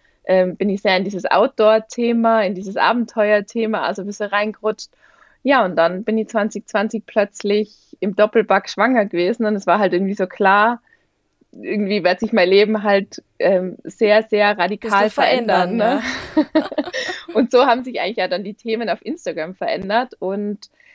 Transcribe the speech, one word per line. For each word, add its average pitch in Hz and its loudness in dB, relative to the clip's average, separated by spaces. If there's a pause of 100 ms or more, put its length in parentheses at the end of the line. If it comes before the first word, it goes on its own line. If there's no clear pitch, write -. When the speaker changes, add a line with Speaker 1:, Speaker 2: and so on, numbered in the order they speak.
(240)
Speaker 1:
ähm, 185 2
bin 202 -2
ich 196 -4
sehr 190 2
in 185 -2
dieses 190 -4
Outdoor-Thema, 226 2
in 190 -2
dieses 196 -8
Abenteuer-Thema, 214 0
also - -4
ein 185 -10
bisschen 202 -8
reingerutscht. 214 -4 (540)
Ja, 254 2
und 180 -6
dann 175 2
bin 220 0
ich 220 -2
zwanzig 214 -4
zwanzig 214 -4
plötzlich - -2
im 190 -4
Doppelpack 208 2
schwanger 226 2
gewesen 202 -2
und 214 0
es 196 -6
war 180 4
halt 190 2
irgendwie 190 0
so 190 -2
klar, 208 2 (720)
irgendwie 202 -4
wird 180 2
sich 220 -6
mein 185 4
Leben 202 4
halt, 202 0 (160)
ähm, 185 0
sehr, 214 2
sehr 208 0
radikal 208 0
Speaker 2:
Bisschen 214 0
verändern, 208 0
Speaker 1:
verändern, 226 0 (320)
ne? 302 2 (100)
Speaker 2:
ja. 320 0
<laughs> - -8
Speaker 1:
Und 254 2
so 254 4
haben 247 2
sich 254 -8
eigentlich 190 -4
ja 180 -2
dann 180 -6
die 208 -12
Themen 226 -6
auf - -4
Instagram 185 -8
verändert 196 -4
und 202 -6 (240)